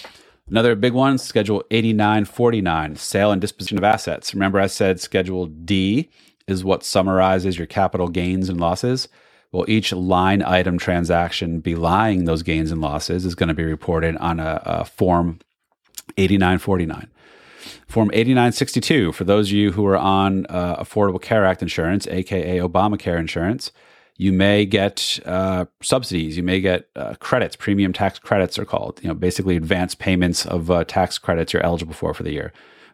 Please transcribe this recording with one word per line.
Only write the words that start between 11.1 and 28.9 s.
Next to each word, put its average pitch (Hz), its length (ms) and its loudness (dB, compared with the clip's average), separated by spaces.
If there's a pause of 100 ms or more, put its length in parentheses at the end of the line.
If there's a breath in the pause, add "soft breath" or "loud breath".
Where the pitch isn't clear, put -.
belying 87 640 0
those 82 200 0
gains 80 260 -2
and 82 100 -4
losses 78 440 -4
is 87 100 -4
gonna 82 200 0
be 82 100 -2
reported 80 540 -2
on 82 200 -2
a, 80 260 -4
a 82 200 -4
Form 85 560 0 (760)
eighty-nine 92 420 4
forty-nine. 90 520 -4 (760 loud breath)
Form 110 280 2
eighty-nine 120 380 4
sixty-two, 127 600 0
for - 100 -8
those 101 260 4
of 98 40 -4
you 104 180 4
who 101 160 0
are 95 120 4
on, 98 480 2
uh, 87 360 -4
Affordable 98 380 0
Care 107 240 2
Act 92 180 2
insurance, 87 460 -2
A 92 140 -2
K 90 340 -2
A 87 100 0
Obamacare 92 520 2
insurance, 87 520 -4 (460 soft breath)
you 95 160 2
may 101 320 4
get, 101 640 -2
uh, 92 400 -2 (160)
subsidies, 80 560 -2
you 87 40 -2
may 92 180 0
get, 90 360 0
uh, 57 240 -8
credits, - 360 -2
premium 98 360 0
tax 98 260 -4
credits 95 400 -2
are - 60 -6
called, - 380 -6